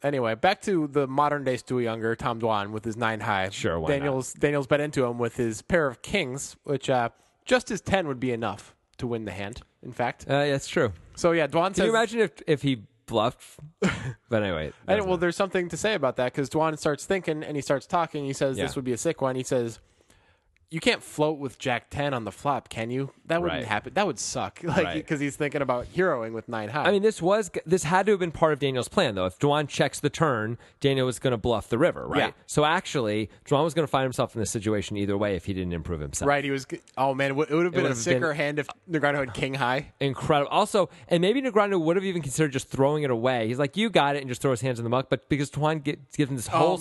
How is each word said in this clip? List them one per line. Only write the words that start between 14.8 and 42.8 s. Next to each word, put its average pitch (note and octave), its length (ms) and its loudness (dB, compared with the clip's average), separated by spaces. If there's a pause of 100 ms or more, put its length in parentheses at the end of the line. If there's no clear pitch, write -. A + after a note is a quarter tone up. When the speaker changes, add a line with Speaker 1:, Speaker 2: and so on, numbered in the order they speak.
Speaker 1:
I, - 80 2
Speaker 2:
doesn't G#3 140 0
Speaker 1:
well, F3+ 80 2
Speaker 2:
matter. - 40 -4
Speaker 1:
there's E3+ 140 0
something F#3 340 0
to D#3+ 80 -8
say G#3+ 160 0
about C3+ 220 0
that, B2+ 180 0
'cause C#3 160 -2
Dwan D#3 300 0
starts D3 260 -2
thinking, E3+ 380 -2
and D3 140 -8
he C3+ 40 -2
starts C#3 240 0
talking. D#3+ 400 0
He C#3 80 -2
says, C3+ 240 0
Speaker 2:
Yeah. F#2 60 0
Speaker 1:
"This - 140 -4
would C3 80 -6
be B2 80 0
a A2+ 40 -2
sick - 240 -2
one." C3 140 0
He C3 80 -4
says, A#2+ 360 -2 (920)
"You D#3+ 80 -6
can't A3+ 240 0
float D3+ 340 0
with C#3 220 -8
Jack A#2+ 320 -2
ten C#3+ 220 -2
on A#2+ 120 -4
the A2+ 60 -6
flop, C#3 380 -4
can A#2 200 -6
you? C3 220 -4 (160)
That E3 140 0
wouldn't E3 200 -2
Speaker 2:
Right. A2 60 -6
Speaker 1:
happen. G#2+ 260 -4
That G3+ 140 2
would C3 120 -4
suck." - 400 -6
<laughs> - 40 -12
Like, E3 200 2
Speaker 2:
Right. - 240 -4
Speaker 1:
'cause D3+ 120 -2
he's C#3 160 -2
thinking D3 260 -2
about B2 320 -2
heroing C3+ 400 0
with A2 160 -8
nine A2 200 -4
high. C#3 160 -2
Speaker 2:
I F3 60 4
mean, G3 120 2
this G#3+ 180 2
was, F#3+ 280 2 (160)
this F3 180 2
had F#3 240 2
to G#3+ 60 4
have F#3+ 60 2
been F3 120 -2
part D#3+ 200 4
of C#3+ 80 0
Daniel's C3 300 0
plan, C#3 260 2
though. F#2 100 2
If F#2 140 -2
Dwan D3 300 2
checks - 300 0
the D3 100 0
turn, A#2 480 0 (240)
Daniel C3+ 240 2
was B2+ 140 -2
gonna B2 180 2
bluff A2 320 0
the A#2 80 2
river, B2 300 2
right? D#2 120 0
Speaker 1:
Yeah. A2 120 0 (160)
Speaker 2:
So D3+ 180 2
actually, A2+ 640 0 (160)
Dwan D3 180 4
was E3 100 0
gonna D3+ 140 0
find C3+ 160 2
himself B2+ 320 -2
in A#2 60 -4
this G2 100 -2
situation G#2 460 0
either G2+ 200 0
way G#2 180 0
if E2+ 100 -6
he G2+ 80 -4
didn't F#2 200 -2
improve E2 280 -4
himself. C#2+ 260 -4
Speaker 1:
Right, C#3+ 160 2
he C#3 80 -4
was C3+ 140 -4
g-, - 140 -12 (180)
oh, C3+ 160 2
man, C#3 180 0
w-, D3 180 0
it C#3+ 40 0
would E3+ 120 2
have F3 80 -2
Speaker 2:
It E3+ 40 0
Speaker 1:
been F#3 60 2
Speaker 2:
would - 80 2
Speaker 1:
a B2 40 0
Speaker 2:
have - 80 -6
Speaker 1:
sicker E3+ 260 2
Speaker 2:
been D3 80 -2
Speaker 1:
hand D3 220 -2
if C#3 80 -4 (220)
Negreanu C#3+ 300 2
had B2+ 160 -4
king C3+ 180 -2
high. C3+ 460 -2
Speaker 2:
Incredible. C#3 520 2
Also, G3 380 2 (180)
and E3+ 140 2
maybe A#3 200 4
Negreanu G3+ 380 2
would E3 160 2
have F#3+ 100 0
even F3 180 -2
considered C#3+ 280 0
just C3 180 -4
throwing C#3+ 340 2